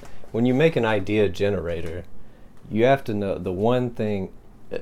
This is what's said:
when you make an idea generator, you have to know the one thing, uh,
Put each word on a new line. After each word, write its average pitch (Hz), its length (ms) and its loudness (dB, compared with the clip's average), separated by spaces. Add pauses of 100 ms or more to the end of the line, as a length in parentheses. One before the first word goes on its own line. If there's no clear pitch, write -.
(300)
when 117 160 2
you 127 80 4
make 156 220 4
an 120 80 2
idea 104 440 2
generator, 85 760 -2 (680)
you 110 140 4
have 135 200 4
to 113 100 -2
know 101 240 -2
the 92 140 -4
one 120 380 2
thing, 104 400 -4 (420)
uh, - 100 -4